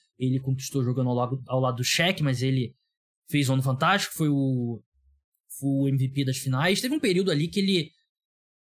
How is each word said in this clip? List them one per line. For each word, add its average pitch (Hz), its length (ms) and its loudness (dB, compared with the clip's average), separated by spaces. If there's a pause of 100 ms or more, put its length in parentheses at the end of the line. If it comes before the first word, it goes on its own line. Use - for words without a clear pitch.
(200)
Ele 131 200 0
conquistou 131 440 -2
jogando 123 260 0
ao 123 60 0
lado, 123 320 -2
ao 131 120 0
lado 123 180 0
do 123 60 -4
Shaq, 170 400 0
mas 131 180 0
ele 131 320 -2 (560)
fez 143 200 2
um 135 40 2
ano 131 80 2
fantástico, 160 540 0
foi 156 140 0
o, 127 520 0 (760)
foi 139 100 -2
o 139 180 2
M 135 100 2
V 131 120 0
P 135 160 -2
das 131 120 -2
finais. 156 440 0
Teve 254 140 -2
um 302 40 -2
período 190 300 2
ali 180 180 0
que 202 120 -4
ele, 190 320 0 (880)